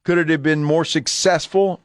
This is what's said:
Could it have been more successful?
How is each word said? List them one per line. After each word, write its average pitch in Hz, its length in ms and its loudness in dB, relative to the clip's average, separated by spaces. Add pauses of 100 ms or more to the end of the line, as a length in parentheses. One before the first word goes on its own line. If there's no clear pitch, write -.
Could 175 160 2
it 160 100 0
have 147 140 0
been 151 200 0
more 156 220 2
successful? 180 1000 -2